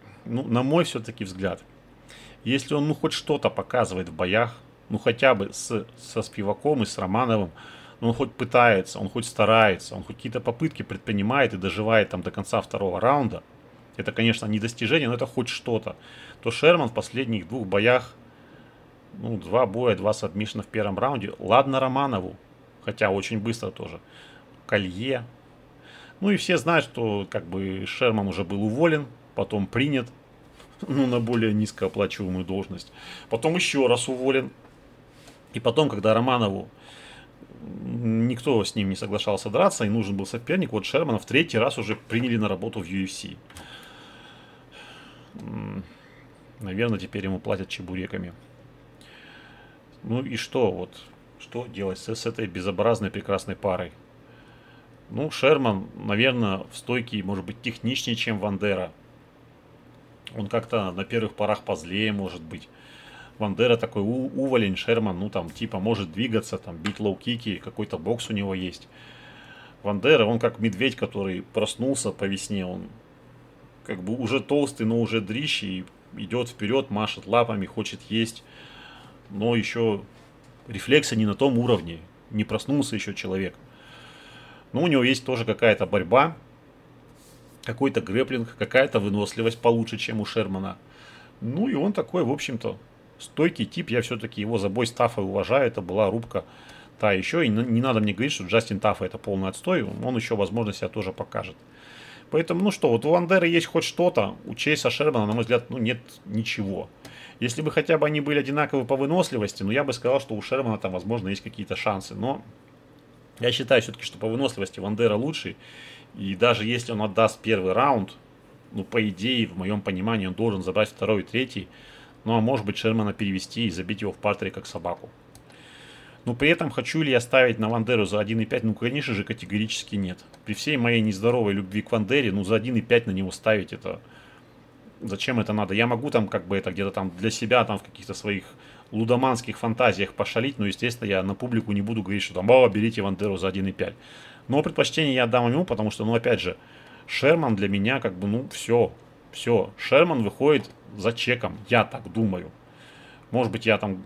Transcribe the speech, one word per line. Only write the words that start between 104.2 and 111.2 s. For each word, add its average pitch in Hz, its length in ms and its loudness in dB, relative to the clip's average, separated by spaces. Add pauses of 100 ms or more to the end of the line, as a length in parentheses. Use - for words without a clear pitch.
у 123 100 -10
Чейса 143 360 0
Шермана, 127 360 2
на 107 80 0
мой 120 80 2
взгляд, 117 280 0
ну, 131 80 -6
нет 120 200 0 (260)
ничего. 101 640 -4 (500)
Если 120 240 -2
бы 151 80 -2
хотя 156 260 2
бы 151 100 4
они 151 140 0
были 143 200 2
одинаковы 139 440 0
по 135 120 0
выносливости, 135 640 0
ну, 98 80 0
я 139 140 2
бы 139 80 -2
сказал, 127 280 2
что - 140 -8
у 104 80 -6
Шермана 127 360 -2
там, 95 140 -4
возможно, 95 360 -4